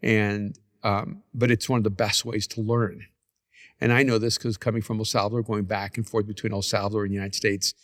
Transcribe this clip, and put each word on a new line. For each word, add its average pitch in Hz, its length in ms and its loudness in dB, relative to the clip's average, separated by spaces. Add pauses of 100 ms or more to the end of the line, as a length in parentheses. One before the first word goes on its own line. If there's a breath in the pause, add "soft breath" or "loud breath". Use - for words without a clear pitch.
And, 104 540 0 (280)
um, 101 380 -2 (120)
but 120 160 2
it's - 180 2
one 123 100 4
of 107 60 2
the 107 60 2
best 104 340 0
ways 107 240 -4
to - 120 -8
learn. 110 460 0 (760 soft breath)
And 120 100 6
I 127 100 6
know 120 160 4
this 113 200 0
'cause 113 200 -2
coming 113 240 -2
from 110 160 -4
El 110 80 -2
Salvador, 110 360 0
going 104 220 -2
back 101 320 -4
and 113 100 -4
forth 107 200 0
between 107 260 -6
El 101 100 -2
Salvador 101 420 0
and 98 60 -2
the 98 40 -2
United 98 200 -4
States, 101 500 0